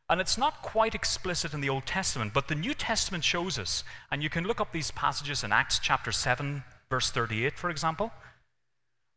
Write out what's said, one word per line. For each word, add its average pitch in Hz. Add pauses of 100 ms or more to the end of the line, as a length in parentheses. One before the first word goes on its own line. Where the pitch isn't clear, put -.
And 170
it's -
not 262
quite 220
explicit -
in 147
the 139
Old 135
Testament, 123
but -
the 156
New 196
Testament 196
shows 175
us, - (260)
and 139
you 151
can 170
look 220
up -
these 160
passages 143
in 101
Acts 120
chapter 127
seven, 139 (260)
verse 127
thirty-eight, 117
for 175
example, 165 (1040)